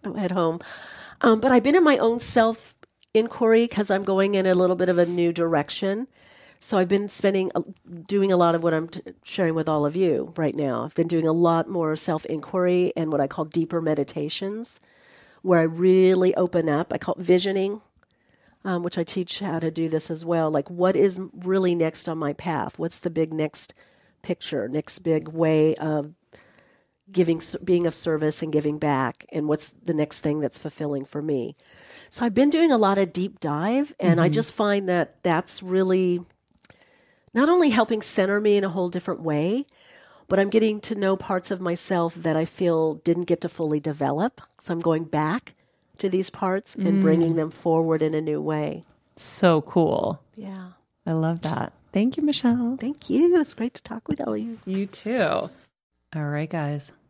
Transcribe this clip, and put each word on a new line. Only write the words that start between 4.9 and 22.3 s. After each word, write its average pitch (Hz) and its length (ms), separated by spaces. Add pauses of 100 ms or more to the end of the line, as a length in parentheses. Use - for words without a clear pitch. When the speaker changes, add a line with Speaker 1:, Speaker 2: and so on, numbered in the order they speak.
Speaker 1:
a 175 80
new 170 260
direction. 170 760 (540)
So - 180
I've 180 100
been 202 200
spending, 196 480
a, - 60 (440)
doing 196 240
a 180 60
lot 170 180
of 165 80
what 165 120
I'm 160 140
t-, 165 120 (240)
sharing 165 320
with 160 120
all 151 160
of 147 120
you 165 400
right 156 180
now. 127 300
I've 156 100
been 170 140
doing 165 180
a 156 60
lot 165 360
more 160 280
self-inquiry 180 1000
and 160 140
what 147 100
I 135 60
call 156 180
deeper 165 360
meditations, 160 1000 (640)
where 180 160
I 160 60
really 185 720
open 180 320
up. 151 240
I - 60
call - 180
it 180 60
visioning, 190 580 (840)
um, 175 200
which 175 140
I 170 40
teach - 380
how 175 180
to 160 140
do 165 160
this 160 240
as 160 120
well. 165 280
Like, 147 180
what 180 240
is 185 240 (200)
really 180 360
next 160 340
on 160 100
my 147 160